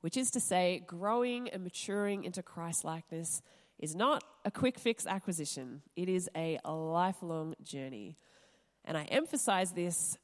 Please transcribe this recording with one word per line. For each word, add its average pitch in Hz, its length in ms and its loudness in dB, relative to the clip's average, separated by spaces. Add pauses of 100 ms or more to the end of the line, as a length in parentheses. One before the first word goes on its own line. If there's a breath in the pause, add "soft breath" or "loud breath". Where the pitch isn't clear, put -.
which 170 160 -2
is 254 140 2
to - 80 0
say, 180 460 4
growing 240 640 0
and 185 160 -6
maturing 202 600 -2
into 180 180 -6
Christ-likeness 165 960 -4 (380 soft breath)
is 156 180 -6
not 254 280 4 (200)
a 208 60 2
quick 247 280 2
fix - 280 0
acquisition. 147 760 -4 (160)
It 180 140 0
is 180 260 4
a 160 300 0
lifelong 160 960 0
journey. 135 560 -8 (680 soft breath)
And 156 140 0
I 151 60 -2
emphasize 196 680 2
this 175 520 0